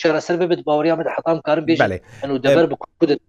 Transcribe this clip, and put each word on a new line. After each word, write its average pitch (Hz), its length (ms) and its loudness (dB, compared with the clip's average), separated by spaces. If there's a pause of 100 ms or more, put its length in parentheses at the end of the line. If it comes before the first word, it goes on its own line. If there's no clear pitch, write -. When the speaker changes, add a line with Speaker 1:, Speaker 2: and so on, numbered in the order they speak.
Speaker 1:
چارەسەر 160 380 0
ببێت 175 260 0
باوەڕیا 156 300 2
مدە 165 200 -4
حەتام 165 240 0
کارم 156 260 -2
بێژن. - 180 2
Speaker 2:
بەڵێ. 95 140 -2 (240)
Speaker 1:
ئەنو 135 160 -4
دەڤەر 139 260 4
Speaker 2:
ئەم، 147 80 0
Speaker 1:
بە - 60 -6
کوردت. - 500 -2